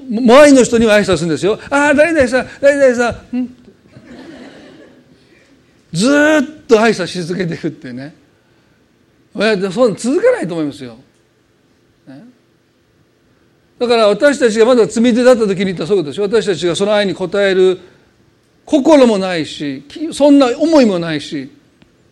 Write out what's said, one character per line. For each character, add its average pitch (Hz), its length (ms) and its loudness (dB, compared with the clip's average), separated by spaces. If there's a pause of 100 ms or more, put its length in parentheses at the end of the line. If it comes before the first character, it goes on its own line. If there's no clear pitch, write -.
(100)
周 247 360 6
り 294 80 6
の 254 100 6
人 233 140 0
に 226 80 2
は 208 100 2
挨 208 40 2
拶 185 180 0
す - 60 -6
る - 20 -2
ん - 20 -2
で 151 80 -2
す 127 80 -4
よ。 214 240 -2
「あ、 285 240 0
誰 302 220 2
々 277 120 2
さ 247 140 -2
ん、 - 80 -8 (140)
誰 277 320 4
々 - 0 -
さ 240 160 -2
ん。 - 40 -8 (160)
ふ 247 60 -8
ん。」 247 200 -8 (2250)
ず 185 160 -2
ー 294 320 2
っ - 260 -8
と 233 100 2
挨 220 120 2
拶 185 200 -4
し 180 140 -10
続 170 160 -8
け 180 80 -4
て 160 100 -8
い - 20 -10
く - 100 -8
っ 143 40 -8
て 131 200 -18
ね。 135 220 -16 (1200)
い - 40 -8
や、 196 300 -2
そ 226 140 -2
う、 208 100 0
続 269 280 -4
か 508 100 2
な 453 80 -4
い 226 80 -8
と 170 60 -10
思 160 80 -6
い 147 40 -4
ま 139 60 -8
す 135 100 -18
よ。 117 140 -18 (1120)
ね。 139 160 -20 (1500)
だ 240 80 -4
か 240 100 0
ら 220 120 2
私 226 300 0
た 233 120 2
ち 214 80 -2
が 220 60 4
ま 254 100 4
だ 220 120 2
罪 233 260 0
人 240 120 0
だ 254 80 6
っ 247 40 2
た 220 100 -2
時 190 120 -4
に 202 80 -2
言 190 80 -6
っ - 20 -12
た 160 100 -8
そ 202 100 -2
う 185 60 0
で 143 120 -10
す - 20 -18
よ。 202 60 -6
私 202 240 -2
た 190 100 -2
ち 151 100 -4
が 165 80 -2
そ 202 120 -4
の 214 80 0
愛 208 120 0
に 180 80 -4
応 180 240 -8
え 196 160 0
る 185 240 2 (840)
心 294 420 4
も 214 120 0
な 185 180 -4
い 156 80 -4
し、 139 440 -10
き-、 320 260 -12
そ 285 160 2
ん 285 80 6
な 269 80 2 (120)
思 311 220 2
い 247 60 4
も 190 120 -2
な 165 140 -6
い 147 80 -6
し、 139 300 -12 (600)